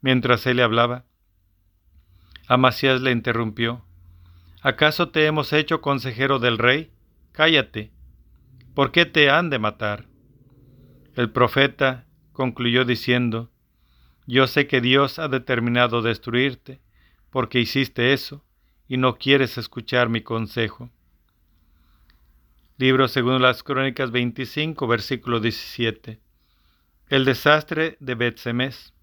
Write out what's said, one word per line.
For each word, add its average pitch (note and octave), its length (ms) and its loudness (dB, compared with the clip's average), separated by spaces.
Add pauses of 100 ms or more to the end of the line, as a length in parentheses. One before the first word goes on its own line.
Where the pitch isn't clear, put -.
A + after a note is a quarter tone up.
Mientras B2 460 2
él B2+ 100 0
le B2+ 60 4
hablaba, A#2+ 400 0 (1400)
Amasías B2+ 540 2
le C3 100 0
interrumpió: A#2 720 -2 (760)
"¿Acaso D3+ 480 0
te D#3 160 2
hemos D3+ 260 0
hecho D3+ 300 0
consejero C3+ 580 -2
del A#2 180 2
rey? B2+ 340 2 (420)
Cállate. C#3+ 580 0 (840)
¿Por C#3 200 0
qué E3+ 120 4
te D3 240 2
han E3 200 2
de C3+ 100 -2
matar?". G#2+ 460 -4 (1080)
El A#2+ 160 -2
profeta C3 760 0 (260)
concluyó B2 540 0
diciendo: A#2+ 680 -2 (760)
"Yo C3 200 4
sé C#3+ 200 0
que C3 120 0
Dios C3 400 2
ha D#3+ 80 -6
determinado A#2+ 760 0
destruirte, A#2+ 800 -4 (500)
porque B2+ 300 -2
hiciste A#2+ 540 0
eso, C#3 320 -8 (420)
y C3 80 -8
no B2+ 220 0
quieres C3+ 400 0
escuchar A#2+ 500 -2
mi A2+ 140 -2
consejo". A2+ 680 -6 (1900)
Libro C3 300 4
segundo B2+ 320 0
las B2+ 240 2
Crónicas C3 480 -4
veinticinco, B2+ 760 -4
versículo A#2 520 -2
diecisiete. A2+ 800 -6 (920)
El C3+ 160 2
desastre D3+ 720 0
de C3 160 -6
Bet-Semes. A#2+ 880 -6